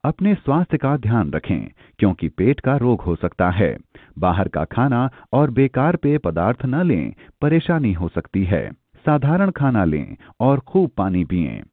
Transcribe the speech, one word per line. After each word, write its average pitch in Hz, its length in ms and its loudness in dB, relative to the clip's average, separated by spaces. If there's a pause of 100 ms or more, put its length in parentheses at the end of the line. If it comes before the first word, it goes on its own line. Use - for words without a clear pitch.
अपने 190 300 2
स्वास्थ्य 156 420 0
का 139 200 0
ध्यान 107 340 0
रखें, 73 360 -4 (320)
क्योंकि 90 300 0
पेट 120 300 0
का 131 180 0
रोग 120 240 0
हो 85 140 -2
सकता 90 340 -2
है। 90 280 0 (420)
बाहर 90 280 0
का 78 180 -4
खाना 127 440 0 (240)
और 139 180 2
बेकार 135 440 2
पेय 147 220 0
पदार्थ 90 480 -2
न 139 180 -2
लें, 85 300 -2 (280)
परेशानी 151 520 0
हो 87 140 -4
सकती - 360 -4
है। 78 280 -2 (340)
साधारण 160 460 2
खाना 123 320 0
लें 76 320 -2 (240)
और 135 200 2
खूब 185 380 0
पानी 92 280 0
पिएं। 69 360 -4 (120)